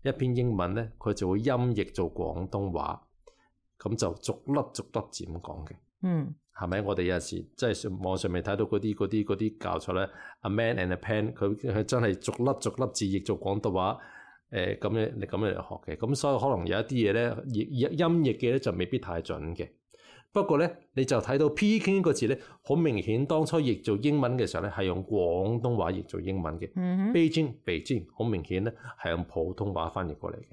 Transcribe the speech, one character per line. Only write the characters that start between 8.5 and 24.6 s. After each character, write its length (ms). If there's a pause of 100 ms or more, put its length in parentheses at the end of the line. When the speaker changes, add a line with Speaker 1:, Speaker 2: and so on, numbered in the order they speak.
Speaker 1:
到 100
嗰 120
啲， 160
嗰 140
啲， 160
嗰 140
啲 200
教 220
材 140
呢， 140 (340)
A 80
Man 260
and 160
a 60
Pen， 360
佢， 220
佢 280
真 200
係 120
逐 160 (120)
粒 160
逐 120
粒 220
字 120
譯 200
做 140
廣 220
東 100
話， 260 (520)
呃， 260
咁 140
樣， 260
你 100
咁 120
樣 180
嚟 0
學 380
嘅。 40
咁 160
所 220
以 20
可 120
能 180
有 100
一 40
啲 280
嘢 40
呢， 340
譯-， 220
音 280
譯 400
嘅 140
呢， 80
就 140
未 120
必 140
太 220
準 340
嘅。 140 (600)
不 120
過 160
呢， 100 (240)
你 100
就 160
睇 200
到 100
Peking 520
個 120
字 140
呢， 80 (280)
好 120
明 260
顯 240
當 180
初 160
譯 240
做 140
英 240
文 160
嘅 80
時 120
候 60